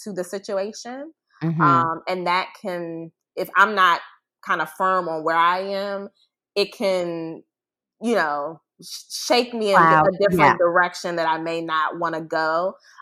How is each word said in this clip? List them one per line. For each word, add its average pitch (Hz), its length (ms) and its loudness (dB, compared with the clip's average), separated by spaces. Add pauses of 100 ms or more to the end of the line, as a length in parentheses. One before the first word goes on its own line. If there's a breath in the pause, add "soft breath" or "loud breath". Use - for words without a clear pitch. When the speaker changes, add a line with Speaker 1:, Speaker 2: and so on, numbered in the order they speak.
Speaker 1:
to 208 100 -10
the 180 120 -6
situation. 214 920 -8 (280 soft breath)
Speaker 2:
Mm-hmm. 165 220 -2
Speaker 1:
Um, 165 440 2
and 180 180 -4
that 180 220 0 (120)
can, 165 520 -8 (240)
if 185 200 -4
I'm 202 180 6
not 180 260 4 (440)
kind 180 160 -2
of 156 120 -6
firm 185 360 0
on 160 160 -4
where 165 120 0
I 175 240 2
am, 196 500 -6 (440)
it 202 200 0
can, 175 680 -2 (600)
you 233 120 0
know, 151 460 -2 (220)
sh-, - 220 -16 (220)
shake 240 280 0
me 214 180 -2
in 185 80 8
Speaker 2:
Wow. 160 240 6
Speaker 1:
a 190 60 4 (180)
different 156 240 4
Speaker 2:
Yeah. - 60 -2
Speaker 1:
direction 175 580 0
that 165 100 0
I 160 120 0
may 165 240 -4
not 160 360 -2
wanna 165 220 -4
go. 165 540 -2 (280 loud breath)